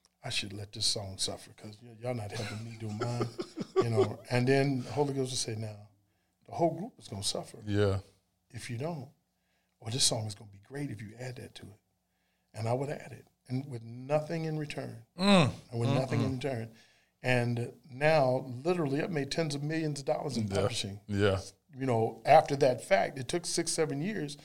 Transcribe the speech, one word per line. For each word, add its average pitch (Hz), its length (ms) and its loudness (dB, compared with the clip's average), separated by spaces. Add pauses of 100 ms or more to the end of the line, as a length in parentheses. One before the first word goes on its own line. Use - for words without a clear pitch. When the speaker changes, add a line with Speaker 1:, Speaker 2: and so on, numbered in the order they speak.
(240)
Speaker 1:
"I 120 60 -8
should 107 220 -4
let 101 220 -12
this 107 120 -4
song 98 320 -2
suffer - 360 -6
'cause 107 280 -18
y-, 120 200 -20
y'all 123 120 -2
not 107 180 -6
helping 107 320 -8
me 117 160 -12
do 110 100 -6
mine." 120 440 -2
Speaker 2:
<laughs> - 40 -14 (460)
Speaker 1:
You 117 80 2
know, 202 280 2 (120)
and 123 160 4
then 135 340 4
the 117 100 -10
Holy 139 220 0
Ghost 131 180 0
would 123 60 -4
say, 113 180 -4
"Now, 107 340 -10 (580)
the - 80 -12
whole 165 160 2
group 175 260 -8
is - 100 -20
gonna 101 160 -8
suffer - 340 -4 (100)
Speaker 2:
Yeah. 101 320 4 (500)
Speaker 1:
if - 200 -12
you 117 80 -6
don't, 147 320 -6 (720)
or 110 120 -8
this 135 120 2
song 113 220 2
is 104 80 -8
gonna 107 180 -18
be 98 160 -20
great 139 220 -8
if 104 120 -10
you 104 180 -14
add 123 160 -10
that - 200 -16
to - 80 -16
it." 101 160 -18 (720)
And 110 140 -4
I 117 60 2
would 135 160 -2
add - 220 -10
it, - 160 -20 (200)
and 135 220 -4
with 117 140 -10
nothing 151 640 -2
in 156 120 -2
return. 131 460 -8 (160)
Speaker 2:
Mm. 180 320 8 (200)
Speaker 1:
And 117 80 -2
with 117 100 2
nothing - 340 2
in 131 80 2
Speaker 2:
Mm-mm. 127 120 -4
Speaker 1:
return. 117 280 -4 (500)
And 120 520 2 (180)
now, 139 540 4 (180)
literally, 151 400 2
I've 202 80 -4
made 139 180 -2
tens 156 260 0
of 143 60 -4
millions 151 380 -2
of 135 60 -10
dollars 151 320 0
in 107 100 0
Speaker 2:
Yeah. 98 80 -2
Speaker 1:
publishing. 101 520 0
Speaker 2:
Yeah. 98 320 4 (380)
Speaker 1:
You 135 80 -4
know, 113 400 0
after 147 300 8
that 127 280 4
fact, 190 360 2
it 123 80 -6
took 175 180 -4
six, 170 260 -2
seven 147 300 0
years. 165 440 -4